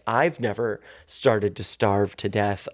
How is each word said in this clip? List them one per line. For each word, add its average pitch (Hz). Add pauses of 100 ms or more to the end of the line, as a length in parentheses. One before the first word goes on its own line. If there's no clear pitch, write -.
I've 131
never 113 (240)
started 104
to 104
starve 101
to 110
death 101